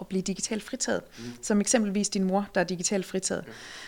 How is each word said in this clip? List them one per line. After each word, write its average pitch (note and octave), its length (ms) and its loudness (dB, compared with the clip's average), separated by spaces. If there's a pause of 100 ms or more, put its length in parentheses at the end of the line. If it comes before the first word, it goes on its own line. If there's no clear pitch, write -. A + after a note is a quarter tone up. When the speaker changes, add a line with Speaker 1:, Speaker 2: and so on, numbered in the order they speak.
Speaker 1:
at F#3+ 60 -6
blive F#3+ 160 0
digitalt G3+ 400 -4
fritaget. A3+ 380 -2 (180)
Speaker 2:
Mm. A#2 60 -12 (180)
Speaker 1:
Som G#3 180 4
eksempelvis G3+ 480 4
din F#3+ 160 2
mor, F#3+ 300 2
der G3 60 4
er F3+ 40 6
digitalt F3+ 420 0
fritaget. - 380 -2 (440)